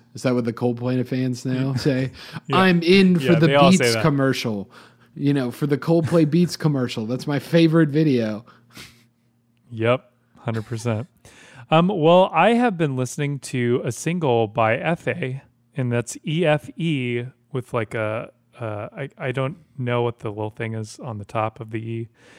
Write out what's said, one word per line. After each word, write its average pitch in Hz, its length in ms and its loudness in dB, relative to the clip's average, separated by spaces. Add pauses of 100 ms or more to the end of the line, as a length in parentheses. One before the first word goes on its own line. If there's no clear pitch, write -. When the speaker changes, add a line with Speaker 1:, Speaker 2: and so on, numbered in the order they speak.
(140)
Speaker 1:
Is - 100 -10
that 127 120 0
what 120 100 0
the 113 80 -4
Coldplay 123 540 -2
fans 127 380 -4
now 131 280 -2
Speaker 2:
<laughs> - 20 -4
Speaker 1:
say? 131 360 -2 (360)
Speaker 2:
Yeah. 147 100 0
Speaker 1:
"I'm 185 240 4
in 185 380 6
for 135 140 2
Speaker 2:
Yeah, 160 60 4
Speaker 1:
the 160 80 6
Speaker 2:
they 143 80 4
all 139 160 8
say 190 140 6
Speaker 1:
Beats 117 100 4
Speaker 2:
that. 113 60 0
Speaker 1:
commercial." 131 680 0 (460)
You 143 180 0
know, 131 180 -2
for 147 160 -4
the 143 100 0
Coldplay 165 520 2
Beats 170 260 2
commercial. 127 500 -2
That's 127 220 -6
my 147 120 -2
favorite 165 500 4
video. 123 560 0 (1300)
Speaker 2:
Yep, 117 380 -2 (300)
hundred 113 260 -6
percent. 113 420 -4 (640)
Um, 165 180 6
well, 180 460 4
I 175 200 4
have 233 240 0
been 147 200 -2
listening 143 420 -4
to 120 460 -2
a 131 60 -2
single 135 560 0
by 110 300 0
Efe, 135 640 -4 (340)
and 123 160 -2
that's 120 340 -4
E 170 200 -2
F 151 320 0
E 127 460 -4 (300)
with, 127 200 -8
like, 113 200 -4
a, 110 380 -6 (280)
uh, 107 360 -8
I, 147 220 -12
I 135 140 -6
don't 135 260 -6 (200)
know 120 240 -2
what 120 180 -4
the 113 100 -10
little 107 200 -8
thing 113 240 -8
is 110 260 -10
on 127 180 -12
the 101 80 -12
top 110 360 -4
of 110 100 -16
the 110 80 -6
E. 113 300 -8 (300)